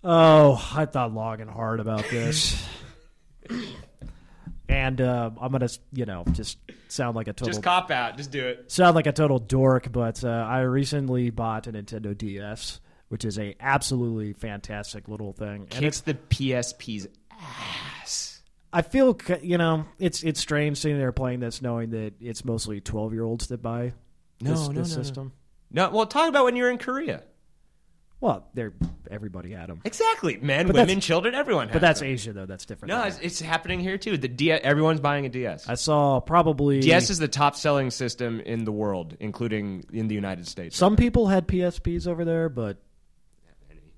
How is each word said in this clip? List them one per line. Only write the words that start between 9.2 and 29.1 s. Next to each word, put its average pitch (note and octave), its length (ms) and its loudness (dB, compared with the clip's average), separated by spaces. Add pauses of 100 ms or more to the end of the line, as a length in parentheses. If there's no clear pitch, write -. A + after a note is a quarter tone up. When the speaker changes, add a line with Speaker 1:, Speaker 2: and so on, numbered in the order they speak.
Speaker 1:
dork, C3 520 4
but, A#2 320 -2
uh, B2 60 -2
I A2+ 300 0
recently B2+ 720 0
bought A2 340 -4
a A#2 80 -10
Nintendo G#2 420 -8
D G2+ 220 -8
S, G#2 420 -12 (280)
which A#2 180 -6
is G#2 140 -4
a G2+ 200 -8
absolutely A#2+ 760 -2
fantastic G#2 760 -10
little G#2 260 -10
thing. G#2 280 -10
And F#2+ 100 -18
Speaker 2:
Kicks C3 140 -4
Speaker 1:
it's D3 160 -2
Speaker 2:
the D#3 120 -4
P C3+ 400 -2
S A#2+ 240 -4
P's G#2 300 -10 (240)
ass. - 1120 -12 (280)
Speaker 1:
I E3+ 120 2
feel, C4 360 4
c-, F3 220 -2
you F3 160 0
know, D#3+ 280 2 (120)
it's, F#3 240 -2
it's D#3+ 180 -2
strange D3 380 0
sitting D3 220 0
there C3 140 0
playing B2+ 260 -2
this, A#2+ 240 -6
knowing A#2 260 -2
that A2 320 -6
it's A#2 240 -10
mostly G#2+ 340 -4
twelve-year-olds A2+ 680 -4
that A#2+ 160 -8
buy A#2+ 300 -4 (460)
Speaker 2:
No, C3+ 120 -2
Speaker 1:
this, D#3+ 160 0
Speaker 2:
no, C#3+ 60 -4
Speaker 1:
this E3 180 -2
Speaker 2:
no, D#3+ 60 -6
no. B2+ 60 -4
Speaker 1:
system. C3+ 280 -10 (400)
Speaker 2:
No, F3 180 2
well, G#3+ 160 2
talk D4+ 240 2
about C4+ 160 4
when B3 100 2
you B3 60 0
were B3 80 4
in B3 80 -2
Korea. B3+ 460 -6 (960)
Speaker 1:
Well, C#3+ 320 -2
they're, A2+ 200 -8 (360)
everybody F#2 420 -12